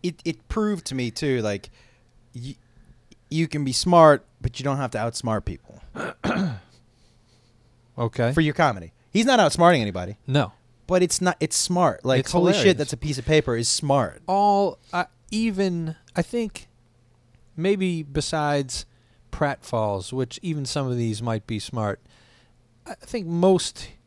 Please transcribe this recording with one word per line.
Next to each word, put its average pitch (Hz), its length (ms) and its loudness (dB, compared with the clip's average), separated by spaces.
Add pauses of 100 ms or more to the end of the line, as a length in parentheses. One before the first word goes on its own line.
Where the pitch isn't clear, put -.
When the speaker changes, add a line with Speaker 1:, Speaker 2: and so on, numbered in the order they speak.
Speaker 1:
it, 175 200 -4
it 165 240 -6
proved 214 380 -2
to 135 80 -8
me, 123 160 -2
too, 127 320 -2
like, 101 280 -4 (680)
y-, 123 180 -14 (760)
you 160 200 0
can 147 160 -4
be 131 80 -2
smart, 160 520 8 (160)
but - 200 -6
you 127 40 -10
don't 139 120 -2
have 135 160 -4
to 113 60 -4
outsmart 113 460 -2
people. - 380 -12 (100)
Speaker 2:
<clears throat> - 680 -4 (1400)
Okay. 117 340 0
Speaker 1:
For 160 80 2
your 151 140 0
comedy. 101 380 0 (180)
He's 214 140 2
not 254 140 4
outsmarting 170 420 6
anybody. 95 360 -4 (100)
Speaker 2:
No. 131 260 0 (340)
Speaker 1:
But 185 160 2
it's - 180 0
not, 180 200 0
it's - 160 -2
smart. 180 480 0
Like, 131 160 4
Speaker 2:
It's - 120 -6
Speaker 1:
"Holy 180 200 4
Speaker 2:
hilarious. 190 100 2
Speaker 1:
shit, 180 160 4
that's 147 140 -6
a 147 60 -6
piece 143 200 -6
of 123 60 -10
paper" 147 320 2
is 117 140 -2
smart. 139 560 0
Speaker 2:
All, 196 520 2 (140)
uh, 175 120 -2 (260)
even, 190 680 -2 (180)
I 170 80 0
think, - 460 -6 (880)
maybe 180 460 0
besides 143 840 -2 (500)
pratfalls, 110 760 -2
which 127 300 -6
even 151 220 -4
some 135 260 -4
of 123 60 -2
these 113 260 -2
might 113 240 -4
be 110 120 -4
smart, 107 420 -4 (840)
I - 80 -14
think 214 320 -10
most 175 640 2 (180)